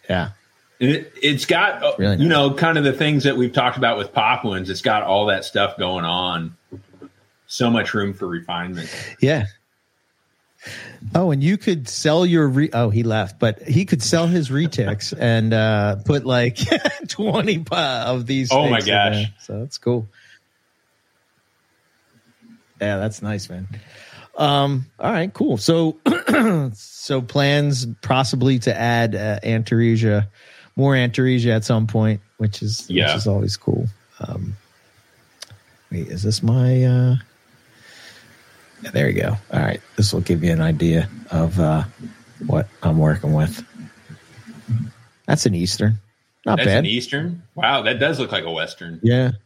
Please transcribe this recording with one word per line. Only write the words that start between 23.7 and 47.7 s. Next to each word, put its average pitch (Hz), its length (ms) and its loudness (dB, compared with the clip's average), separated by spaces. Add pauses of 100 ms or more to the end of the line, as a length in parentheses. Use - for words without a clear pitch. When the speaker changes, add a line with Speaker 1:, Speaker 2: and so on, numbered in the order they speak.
Speaker 1:
Um, 139 500 0 (120)
all - 140 -2
right, 175 200 -2
cool. 247 260 0
So, 165 480 0
<clears throat> 220 680 2
so - 460 -6
plans 143 680 0 (140)
possibly 131 600 2
to 113 140 0
add, 117 400 0
uh, 104 280 -2
Antaresia, 113 840 2 (480)
more 139 180 4
Antaresia 123 640 2
at 107 80 0
some 113 220 2
point, 110 340 2 (180)
which 107 240 -2
is, 107 260 -6
Speaker 2:
Yeah. 85 200 0
Speaker 1:
which 78 80 0
is 107 100 -2
always 101 300 0
cool. - 300 -2 (340)
Um, 95 360 -8 (1300)
wait, 85 180 -6
is 92 140 -8
this 104 200 -2
my, 127 420 4
uh, 127 320 4 (1700)
yeah, - 100 -12
there - 180 0
you - 100 -2
go. 107 160 -2 (160)
All - 80 0
right. - 200 -2 (160)
This 107 180 2
will 87 80 -2
give 87 200 0
you 85 100 2
an 80 100 2
idea 82 480 2 (200)
of, 82 300 0
uh, 78 240 2 (600)
what 131 200 0 (160)
I'm 80 140 2
working 78 380 2
with. 78 280 -2 (1600)
That's 151 180 0
an 101 100 2
Eastern. 101 440 0 (480)
Not 107 100 2
Speaker 2:
That's 123 120 2
Speaker 1:
bad. 101 100 4
Speaker 2:
an 160 80 2
Eastern? 147 560 -4 (120)
Wow, 135 280 2